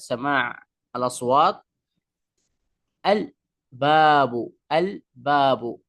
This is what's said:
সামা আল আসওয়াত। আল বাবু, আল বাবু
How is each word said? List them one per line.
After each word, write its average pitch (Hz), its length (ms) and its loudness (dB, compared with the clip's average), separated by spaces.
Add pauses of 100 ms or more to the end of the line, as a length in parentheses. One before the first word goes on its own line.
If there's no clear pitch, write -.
সামা 135 340 -4 (580)
আল 123 80 -6
আসওয়াত। 127 520 0 (1500)
আল 202 160 2 (540)
বাবু, 143 680 2 (280)
আল 165 180 0 (300)
বাবু 131 520 0 (180)